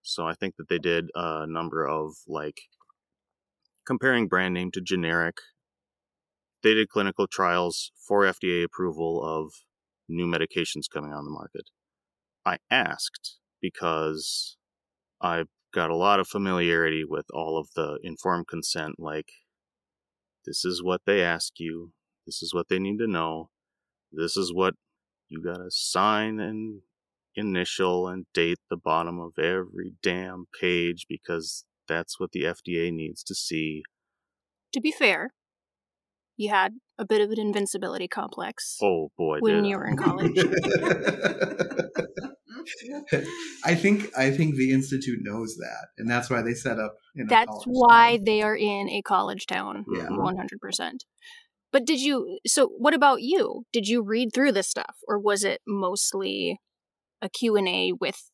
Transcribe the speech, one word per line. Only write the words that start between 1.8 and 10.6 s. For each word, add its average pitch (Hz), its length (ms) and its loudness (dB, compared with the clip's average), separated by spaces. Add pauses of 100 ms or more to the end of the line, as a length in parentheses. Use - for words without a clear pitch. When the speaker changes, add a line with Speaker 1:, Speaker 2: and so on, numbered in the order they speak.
Speaker 1:
of, 78 300 -4 (100)
like, 76 340 -8 (1200)
comparing 123 420 2
brand 92 260 0
name 90 180 -2
to 95 100 -8
generic. 85 560 0 (1200)
They 110 140 6
did 110 140 2
clinical 98 360 0
trials 87 640 0 (160)
for 101 180 4
F 92 140 2
D 87 220 0
A - 20 0
approval 82 600 -4
of 78 280 -6 (560)
new 85 200 -2
medications 82 560 -2 (100)